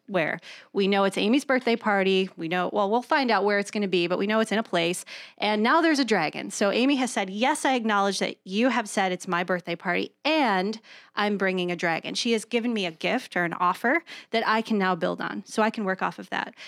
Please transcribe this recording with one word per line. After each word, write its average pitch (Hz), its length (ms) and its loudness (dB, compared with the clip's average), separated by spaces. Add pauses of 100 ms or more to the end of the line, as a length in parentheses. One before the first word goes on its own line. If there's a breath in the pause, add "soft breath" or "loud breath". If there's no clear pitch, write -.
where. 175 320 0 (340 loud breath)
We 196 140 4
know 196 160 4
it's 196 160 2
Amy's 226 260 2
birthday 254 300 2
party. 190 600 2
We 165 120 -8
know, 180 260 -2
well, 202 160 2
we'll 240 140 0
find 269 260 2
out 196 160 4
where 202 140 2
it's 202 100 -4
gonna 208 180 -2
be, 175 200 2
but 180 100 0
we 196 80 -2
know 220 140 2
it's 220 120 0
in 202 60 0
a 226 60 0
place. 175 420 -2 (320 loud breath)
And 214 240 0
now 285 200 4
there's 320 180 2
a 277 40 4
dragon. 170 460 -2
So 202 220 0
Amy 262 240 2
has 254 160 0
said, 202 180 -2
"Yes, 247 340 0
I 269 120 2
acknowledge 202 420 2
that - 260 -4
you 214 260 0
have 226 200 -2
said 190 220 0
it's 180 160 -6
my 180 160 0
birthday 175 320 -4
party, 180 380 -4 (120)
and 220 560 0 (340 loud breath)
I'm 208 220 0
bringing 185 340 0
a 175 40 -2
dragon." 170 400 -2
She 233 160 -2
has 220 120 0
given 240 300 -2
me 202 140 -2
a 165 40 -6
gift 180 460 -4
or 175 60 2
an 170 100 -2
offer 233 480 0 (300 loud breath)
that 226 160 0
I 220 160 2
can 214 160 0
now 185 160 2
build 175 260 -4
on, 202 240 -8
so - 160 -2
I 214 80 4
can 220 160 -6
work 185 160 -2
off 180 160 -4
of 190 140 -14
that. - 240 -6 (120 loud breath)